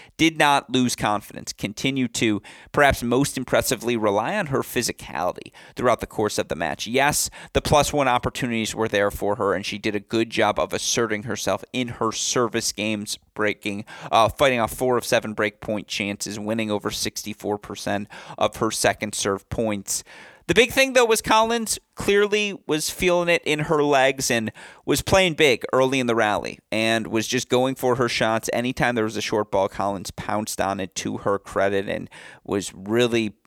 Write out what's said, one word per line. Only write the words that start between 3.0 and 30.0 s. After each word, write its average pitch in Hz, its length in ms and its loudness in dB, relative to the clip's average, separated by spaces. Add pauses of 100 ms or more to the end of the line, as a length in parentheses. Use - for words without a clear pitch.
most 127 340 0
impressively, 120 600 0
rely 107 400 0
on 190 100 -4
her 135 120 -2
physicality - 920 -6 (240)
throughout 123 260 2
the - 60 -6
course - 300 -2
of 104 120 -2
the 71 60 -4
match. 78 300 -4
Yes, 131 460 0 (220)
the 139 80 2
plus 147 300 4
one 143 160 2
opportunities 120 680 0
were 110 120 -2
there 101 220 2
for 101 280 -2
her, 101 180 2
and 98 100 -4
she - 140 -6
did 101 160 -2
a 104 40 -2
good 113 300 -2
job 107 300 0
of 95 120 0
asserting 110 520 -2
herself 107 400 -4 (100)
in 123 140 -2
her 113 240 -2
service 113 600 -2
games, 107 460 -4 (160)
breaking, 104 520 -4 (260)
uh, 107 180 6
fighting 131 300 2
off 110 140 0
four 127 240 0
of 113 80 -4
seven 110 280 0
break 107 280 -2
point 107 260 -6
chances, 101 520 -6
winning 107 300 -4
over 104 220 -2
sixty-four 104 680 -6
percent 101 500 -6 (300)
of - 200 0
her 113 120 0
second 104 460 -2
serve 98 340 -4
points. 104 540 -4 (440)
The 175 60 2
big 233 180 4
thing, 269 220 2
though, 247 100 6
was 220 180 2
Collins 226 560 2 (180)
clearly 202 680 2
was 156 240 -2
feeling 175 380 2
it 170 160 2
in 151 160 0
her 151 240 2
legs 135 480 4
and 110 220 0 (320)
was 143 160 2
playing 190 320 4
big 139 400 4
early 131 260 4
in 123 80 0
the 117 80 2
rally 101 440 0 (120)
and 113 360 0
was 107 200 -2
just 127 220 -2
going 127 260 2
for 127 220 0
her 123 100 2
shots. 113 460 0
Anytime 123 420 0
there 113 80 2
was 110 140 -4
a 107 40 -4
short 107 300 -2
ball, 98 160 2
Collins 98 440 -4